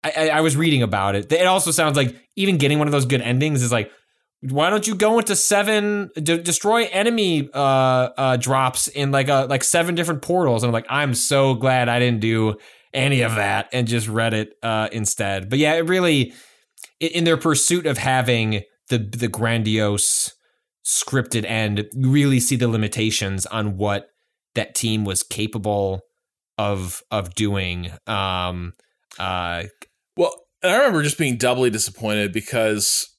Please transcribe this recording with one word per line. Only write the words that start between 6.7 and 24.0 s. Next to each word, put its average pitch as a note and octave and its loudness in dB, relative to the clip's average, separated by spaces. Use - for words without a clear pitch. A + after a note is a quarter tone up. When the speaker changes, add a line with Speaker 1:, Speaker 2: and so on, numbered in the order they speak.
Speaker 1:
enemy, F#3+ 0
uh, C3 2
uh, C3 2
drops B2+ 0
in, C#3 -4
like, C#3 2
uh, C3+ 2
like, C3+ 0
seven F3 2
different E3 -2
portals?" D3 2
And B2 0
I'm A#2 0
like, A2+ -2
"I'm C#3 0
so C3+ 2
glad B2 2
I A#2+ 2
didn't A#2+ 2
do A2 0
any C3+ 0
of A2+ 0
that G2+ 0
and B2 -2
just A2+ -2
read A2+ 0
it, G#2+ -4
uh, A2 -2
instead." G2 -4
But C3+ 0
yeah, D3+ 2
it E3 -2
really, E3+ 2
i-, E3 -4
in E3 -2
their E3 4
pursuit D#3+ 0
of C3+ 0
having A#2 0
the, B2 0
the A2+ -4
grandiose G#2+ 0
scripted B2 -2
end, G#2+ -2
you C3 0
really C#3 4
see B2 0
the A#2+ 0
limitations G#2+ -2
on G#2 -4
what G2+ -2